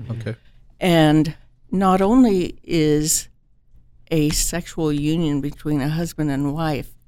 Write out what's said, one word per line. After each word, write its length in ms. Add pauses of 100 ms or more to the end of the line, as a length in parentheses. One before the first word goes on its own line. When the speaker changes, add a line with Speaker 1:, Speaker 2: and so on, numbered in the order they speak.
Speaker 1:
Okay. 260 (440)
Speaker 2:
And 560 (360)
not 300
only 640
is 640 (840)
a 180
sexual 640
union 480
between 400
a 80
husband 420
and 220
wife, 380 (160)